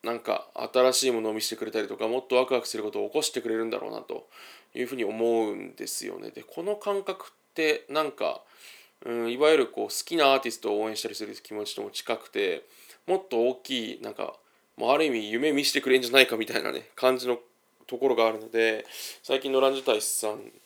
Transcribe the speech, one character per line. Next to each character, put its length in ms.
な 120
ん 60
か 340
新 380
し 160
い 40
も 80
の 100
を 20
見 80
せ 100
て 60
く 80
れ 60
た 100
り 60
と 100
か、 120
も 100
っ 80
と 100
ワ 100
ク 80
ワ 60
ク 60
す 100
る 60
こ 80
と 140
を 40
起 40
こ 100
し 80
て 100
く 80
れ 80
る 80
ん 60
だ 80
ろ 100
う 40
な 80
と 260
い 80
う 40
ふ 80
う 20
に 80
思 460
う 40
ん 220
で 100
す 200
よ 120
ね。 120
で、 120
こ 200
の 120
感 300
覚 240
っ 20
て 340
な 140
ん 80
か、 320
う 80
ん、 60
い 40
わ 140
ゆ 80
る 100
こ 160
う 40
好 60
き 120
な 160
ア 60
ー 20
テ 80
ィ 40
ス 80
ト 120
を 80
応 100
援 60
し 60
た 60
り 60
す 100
る 160
気 140
持 100
ち 100
と 80
も 80
近 260
く 140
て、 340
も 100
っ 120
と 200
大 140
き 360
い、 40
な 80
ん 40
か、 200
ま 120
あ、 60
あ 40
る 60
意 60
味 200
夢 220
見 120
せ 80
て 80
く 100
れ 80
ん 40
じ 60
ゃ 20
な 100
い 60
か 100
み 100
た 120
い 60
な 80
ね、 240
感 220
じ 100
の 100
と 120
こ 100
ろ 80
が 100
あ 60
る 80
の 100
で、 340
最 160
近 140
の 80
ラ 100
ン 60
ジ 60
ャ 20
タ 80
イ 100
さ 280
ん 200